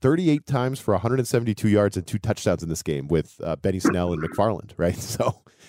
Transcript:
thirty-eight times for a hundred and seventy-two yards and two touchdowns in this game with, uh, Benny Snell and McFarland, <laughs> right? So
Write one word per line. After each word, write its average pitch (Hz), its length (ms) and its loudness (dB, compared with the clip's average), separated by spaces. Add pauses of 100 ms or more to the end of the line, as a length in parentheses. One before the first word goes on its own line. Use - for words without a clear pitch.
thirty-eight 151 440 2
times 127 340 -2
for - 140 0
a 95 40 4
hundred 120 220 0
and 120 80 -2
seventy-two 117 420 0
yards 104 280 4
and 90 100 -6
two 107 120 -4
touchdowns 95 440 0
in 82 60 -6
this 78 140 -4
game 71 240 -4
with, 80 360 0
uh, 82 140 -2
Benny 95 220 -2
Snell 90 340 0
and 80 80 -2
McFarland, 98 520 -2
<laughs> - 40 -20
right? 87 180 2
So - 460 -4 (280)